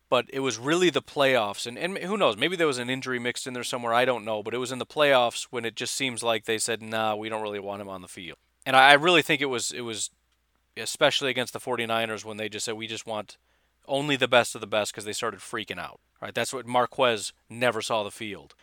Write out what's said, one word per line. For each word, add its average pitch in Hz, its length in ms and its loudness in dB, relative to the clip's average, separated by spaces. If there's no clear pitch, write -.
But 123 200 4
it 135 120 -6
was 127 180 -2
really 165 320 4
the 135 120 0
playoffs, 127 640 2
and, 120 100 -10
and 180 220 -4
who 180 180 -6
knows, 117 200 2
maybe 156 180 0
there 165 140 2
was 127 100 -2
an 123 120 -6
injury 127 280 -4
mixed 120 300 -4
in 127 60 -10
there 120 100 -6
somewhere, 120 300 -2
I 120 100 6
don't 123 200 0
know, 107 200 -4
but 110 100 -6
it 120 40 -2
was 127 120 -4
in 131 80 -6
the 120 80 -6
playoffs 139 640 4
when 120 140 -6
it 113 100 -4
just - 220 -6
seems 123 260 -4
like 113 220 0
they 113 140 0
said, 110 220 -2
"Nah, 110 360 -2
we 110 120 -8
don't 110 140 -4
really 104 160 -6
want 101 240 -8
him 98 60 -10
on 92 140 -10
the 92 40 -16
field." 85 320 -14
And 131 100 4
I, 135 140 10
I - 20 12
really 156 300 6
think 151 180 0
it 143 60 0
was, 123 260 -2
it - 80 -8
was 113 300 -6
especially 135 540 2
against 123 220 -2
the 113 60 -10
forty-niners 113 640 -2
when 107 120 -12
they 107 120 -6
just 104 160 -8
said, 117 100 -4
"We 110 120 -10
just 107 200 -10
want 107 320 -8
only 143 260 0
the 127 140 2
best 120 260 6
of 117 60 -10
the 107 80 -10
best," 104 260 0
'cause 104 100 -12
they 104 80 -8
started 101 280 -6
freaking 101 400 -8
out. - 200 -12
Right? 104 120 -12
That's 117 200 -2
what 120 120 -8
Marquez 120 640 2
never 113 320 0
saw 113 200 0
the 101 80 -6
field. 95 520 -12